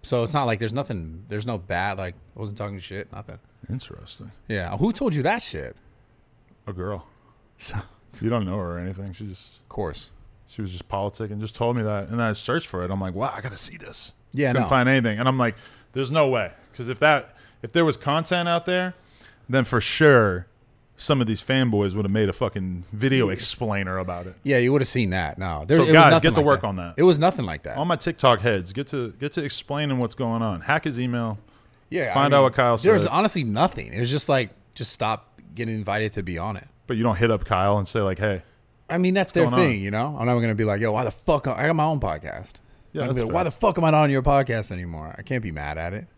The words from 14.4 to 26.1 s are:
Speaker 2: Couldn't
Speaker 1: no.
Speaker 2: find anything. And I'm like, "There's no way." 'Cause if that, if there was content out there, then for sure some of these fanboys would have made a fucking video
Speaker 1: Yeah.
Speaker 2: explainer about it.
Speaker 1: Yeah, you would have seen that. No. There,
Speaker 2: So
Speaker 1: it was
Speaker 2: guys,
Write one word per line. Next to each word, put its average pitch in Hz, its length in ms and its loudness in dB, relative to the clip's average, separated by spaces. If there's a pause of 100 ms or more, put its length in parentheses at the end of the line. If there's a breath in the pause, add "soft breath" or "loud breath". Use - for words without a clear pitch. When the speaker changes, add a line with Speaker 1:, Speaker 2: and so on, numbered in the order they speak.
Speaker 2:
Couldn't 123 140 2
Speaker 1:
no. 98 60 -2
Speaker 2:
find 127 180 6
anything. 117 320 4
And 127 80 2
I'm 131 120 2
like, 117 160 0 (380 loud breath)
"There's 131 180 -4
no 151 180 4
way." 107 220 0 (220)
'Cause 120 140 -10
if 123 120 -6
that, 147 360 4 (280 soft breath)
if - 100 -12
there 170 100 4
was 156 140 2
content 165 500 -2
out 170 180 0
there, 180 280 -2 (560 soft breath)
then 127 160 2
for 117 160 0
sure 110 640 6 (540)
some 135 220 0
of 113 60 0
these 107 160 -4
fanboys 110 500 2
would 104 120 -2
have 98 60 -2
made 107 160 2
a 95 60 -2
fucking 92 580 -6
video 127 360 2
Speaker 1:
Yeah. 95 60 -2
Speaker 2:
explainer 98 680 -2
about 90 260 -8
it. 92 80 -14 (100)
Speaker 1:
Yeah, 135 140 2
you 123 140 4
would 143 100 4
have 123 60 0
seen 110 240 0
that. 85 260 -2
No. 85 280 -6
There, 147 120 4
Speaker 2:
So 156 60 8
Speaker 1:
it 151 40 4
was 160 60 6
Speaker 2:
guys, 156 180 10